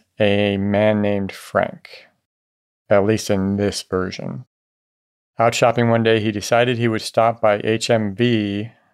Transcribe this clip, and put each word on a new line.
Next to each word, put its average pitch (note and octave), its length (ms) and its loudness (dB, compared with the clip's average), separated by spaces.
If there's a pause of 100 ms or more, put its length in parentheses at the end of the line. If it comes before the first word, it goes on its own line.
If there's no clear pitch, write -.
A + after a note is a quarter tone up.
(180)
a G2+ 380 2
man G#2 460 0
named G2+ 300 -4
Frank, - 720 -6 (840)
at G2+ 160 4
least G#2+ 260 0
in G2 260 0
this G2+ 260 -4
version. F#2 640 -8 (920)
Out A#2 160 2
shopping A#2+ 360 2
one A#2 120 2
day, A2+ 160 4
he G#2+ 140 -2
decided A#2+ 460 0
he A#2+ 100 0
would A2 140 -2
stop A2+ 380 0
by G#2+ 220 2
H A2 280 -2
M G#2+ 240 0
V, G#2+ 560 -2 (240)